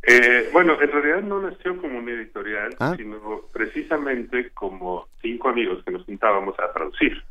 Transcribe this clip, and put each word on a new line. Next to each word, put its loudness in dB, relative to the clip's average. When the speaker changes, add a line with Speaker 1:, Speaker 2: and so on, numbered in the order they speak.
Speaker 1:
Eh, 8
bueno, 6
en 4
realidad 2
no -4
nació -6
como -6
una -8
editorial, -8
Speaker 2:
Ah. -2
Speaker 1:
sino -12
precisamente -4
como -8
cinco -4
amigos -2
que -8
nos -8
juntábamos 0
a -4
traducir. -2